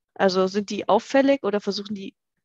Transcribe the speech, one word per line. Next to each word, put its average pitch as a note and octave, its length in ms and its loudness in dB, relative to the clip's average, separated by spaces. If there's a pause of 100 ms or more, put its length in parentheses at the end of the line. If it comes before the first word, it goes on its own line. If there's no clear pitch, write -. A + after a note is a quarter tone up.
(160)
Also F#3+ 320 2
sind G3 240 -4
die G3+ 180 -4
auffällig C4+ 540 2
oder G3+ 180 -2
versuchen G3+ 340 -6
die F#3+ 200 -12 (300)